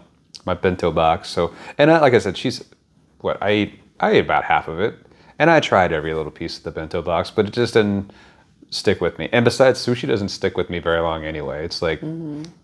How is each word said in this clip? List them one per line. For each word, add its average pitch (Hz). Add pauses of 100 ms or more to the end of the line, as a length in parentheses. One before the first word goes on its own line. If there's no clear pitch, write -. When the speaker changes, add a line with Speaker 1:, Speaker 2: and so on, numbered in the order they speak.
(440)
Speaker 1:
my 90
bento 90
box. 80
So, 85 (260)
and 147
I, 165
like 135
I 113
said, 95
she's, - (560)
what, -
I 101
ate, 104 (200)
I 208
ate 135
about 76
half 82
of 82
it, 113 (440)
and 151
I 165
tried 92
every 80
little 78
piece -
of -
the 82
bento 80
box, 87
but 104
it 104
just 120
didn't 101 (580)
stick -
with 85
me. 78
And 117
besides, 123
sushi 123
doesn't 101
stick -
with 90
me 87
very 82
long 80
anyway. 76
It's -
like, 80
Speaker 2:
Mm-hmm. 156 (220)